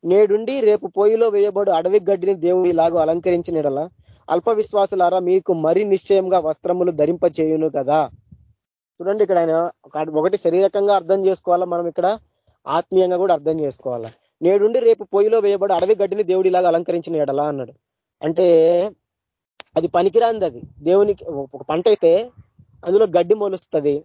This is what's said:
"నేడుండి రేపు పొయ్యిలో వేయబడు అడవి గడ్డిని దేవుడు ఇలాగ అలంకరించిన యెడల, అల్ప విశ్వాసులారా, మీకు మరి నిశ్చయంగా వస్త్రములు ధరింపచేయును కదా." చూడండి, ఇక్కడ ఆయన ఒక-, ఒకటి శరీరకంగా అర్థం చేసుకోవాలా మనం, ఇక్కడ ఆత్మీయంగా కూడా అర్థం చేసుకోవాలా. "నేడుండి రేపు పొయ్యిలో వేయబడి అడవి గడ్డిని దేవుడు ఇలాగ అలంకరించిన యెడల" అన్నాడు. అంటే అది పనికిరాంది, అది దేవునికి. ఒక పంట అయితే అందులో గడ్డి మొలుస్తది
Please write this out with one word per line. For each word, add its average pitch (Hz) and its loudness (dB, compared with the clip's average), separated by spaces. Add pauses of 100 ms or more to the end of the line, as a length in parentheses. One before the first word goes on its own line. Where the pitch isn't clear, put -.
"నేడుండి 208 2
రేపు 208 2
పొయ్యిలో 214 2
వేయబడు 202 0
అడవి 180 2
గడ్డిని 190 0
దేవుడు 180 0
ఇలాగ 165 2
అలంకరించిన 170 -2
యెడల, 143 -2 (500)
అల్ప 175 -2
విశ్వాసులారా, 196 0
మీకు 185 -2
మరి 170 0
నిశ్చయంగా 190 0
వస్త్రములు 175 -2
ధరింపచేయును 160 -2
కదా." 143 -2 (1000)
చూడండి, 202 -2
ఇక్కడ 185 2
ఆయన 160 0 (280)
ఒక-, 151 -8
ఒకటి 185 0
శరీరకంగా 196 0
అర్థం 185 0
చేసుకోవాలా 180 0
మనం, 175 -4
ఇక్కడ 175 -4 (600)
ఆత్మీయంగా 180 0
కూడా 185 0
అర్థం 156 -2
చేసుకోవాలా. 123 -8 (340)
"నేడుండి 202 2
రేపు 226 2
పొయ్యిలో 214 2
వేయబడి 202 0
అడవి 185 2
గడ్డిని 196 -2
దేవుడు 185 0
ఇలాగ 180 2
అలంకరించిన 170 -2
యెడల" 143 -2
అన్నాడు. 139 -6 (500)
అంటే 165 0 (1300)
అది 165 -2
పనికిరాంది, 214 0
అది 123 -6 (160)
దేవునికి. 190 0 (300)
ఒక 131 -16
పంట 165 -4
అయితే 180 4 (720)
అందులో 202 2
గడ్డి 175 2
మొలుస్తది 180 -4 (100)